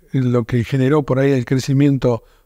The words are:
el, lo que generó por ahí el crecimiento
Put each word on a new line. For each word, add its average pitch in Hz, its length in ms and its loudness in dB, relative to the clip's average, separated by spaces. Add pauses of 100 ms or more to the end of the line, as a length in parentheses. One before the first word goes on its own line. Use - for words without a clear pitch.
(120)
el, 127 180 0
lo 120 140 0
que 120 180 -2
generó 139 420 0
por 127 140 -2
ahí 139 140 2
el 127 140 0
crecimiento 135 760 0 (240)